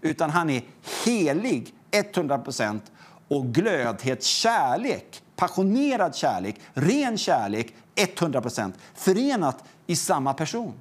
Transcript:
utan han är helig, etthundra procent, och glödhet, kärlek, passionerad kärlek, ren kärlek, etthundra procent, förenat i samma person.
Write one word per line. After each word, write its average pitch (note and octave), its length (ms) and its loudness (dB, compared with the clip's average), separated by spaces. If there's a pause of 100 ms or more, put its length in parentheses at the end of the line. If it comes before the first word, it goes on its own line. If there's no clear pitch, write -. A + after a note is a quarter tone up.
utan D#3 300 0
han E3 200 0
är B2 140 0 (400)
helig, F#3+ 720 0 (160)
etthundra F#3+ 480 0
procent, A2 540 -4 (360)
och C#3 180 0
glödhet, C3 760 0
kärlek, G3+ 1000 0 (140)
passionerad G3 800 2
kärlek, G2+ 460 -2 (140)
ren A3+ 440 2
kärlek, A2+ 560 0 (200)
etthundra E3+ 460 0
procent, A2 340 -4 (200)
förenat G3 680 0 (220)
i E3+ 100 0
samma C#3 380 0
person. D#3+ 460 -6